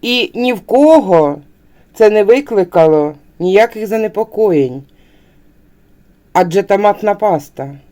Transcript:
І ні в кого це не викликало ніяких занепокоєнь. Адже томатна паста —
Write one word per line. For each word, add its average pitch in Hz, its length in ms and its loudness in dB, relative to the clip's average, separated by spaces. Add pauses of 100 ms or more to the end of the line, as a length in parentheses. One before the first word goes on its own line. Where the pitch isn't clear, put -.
І 240 320 -4
ні 247 180 -4
в 202 80 -8
кого 190 760 2 (560)
це 214 160 4
не 214 140 2
викликало 175 880 0 (240)
ніяких 214 480 -2
занепокоєнь. 202 960 -4 (1500)
Адже 180 300 -2
томатна 202 520 -2
паста — 151 600 -6 (160)